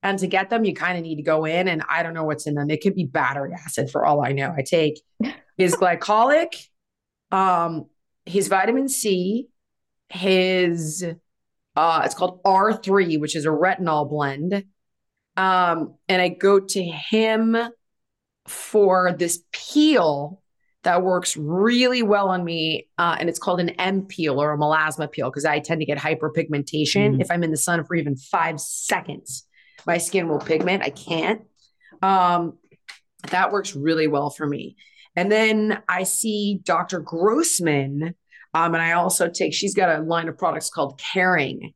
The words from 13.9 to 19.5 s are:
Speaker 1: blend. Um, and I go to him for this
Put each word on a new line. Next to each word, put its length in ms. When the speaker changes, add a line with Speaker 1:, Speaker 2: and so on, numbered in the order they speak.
Speaker 1:
blend. 580
Um, 580
and 120
I 60
go 320
to 240
him 720
for 680
this 300